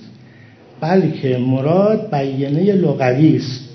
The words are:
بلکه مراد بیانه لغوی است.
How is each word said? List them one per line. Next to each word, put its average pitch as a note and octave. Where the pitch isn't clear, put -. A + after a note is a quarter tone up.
بلکه D#3
مراد D3+
بیانه C#3
لغوی C3+
است. -